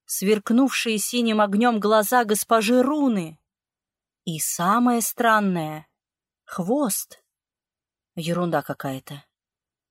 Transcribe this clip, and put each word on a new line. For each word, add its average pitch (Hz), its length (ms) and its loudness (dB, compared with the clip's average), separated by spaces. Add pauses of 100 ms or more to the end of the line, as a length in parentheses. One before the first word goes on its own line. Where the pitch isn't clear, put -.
сверкнувшие 220 920 0
синим 226 420 0
огнем 214 380 2
глаза 214 460 2
госпожи 226 580 2
Руны. 240 560 0 (840)
И 160 160 -6
самое 233 600 0
странное — 190 840 0 (580)
хвост. 226 800 -4 (920)
Ерунда 170 460 -2
какая-то. 143 600 -10 (680)